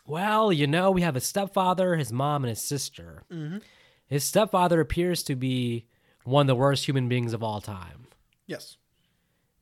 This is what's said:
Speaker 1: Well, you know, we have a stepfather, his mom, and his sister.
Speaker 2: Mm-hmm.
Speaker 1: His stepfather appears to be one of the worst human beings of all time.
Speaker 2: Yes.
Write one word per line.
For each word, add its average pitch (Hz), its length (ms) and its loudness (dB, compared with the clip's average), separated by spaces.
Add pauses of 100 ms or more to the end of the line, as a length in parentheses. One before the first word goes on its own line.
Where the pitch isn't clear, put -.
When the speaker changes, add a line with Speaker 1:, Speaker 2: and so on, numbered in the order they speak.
Speaker 1:
Well, 208 480 2
you 143 140 4
know, 180 240 4
we 185 100 2
have 165 140 2
a 127 60 0
stepfather, 185 720 0
his 120 180 -2
mom, 139 300 0
and 120 60 -2
his 110 120 -6
sister. 165 680 -8
Speaker 2:
Mm-hmm. 160 260 -8 (500)
Speaker 1:
His 139 160 -2
stepfather 180 560 2
appears 170 440 0
to 139 120 -4
be 123 520 -2 (380)
one 135 160 4
of 139 60 4
the 131 80 4
worst 135 300 2
human 135 240 0
beings 120 240 -2
of 107 80 -6
all 107 180 -4
time. 87 460 -14 (400)
Speaker 2:
Yes. - 320 -14 (840)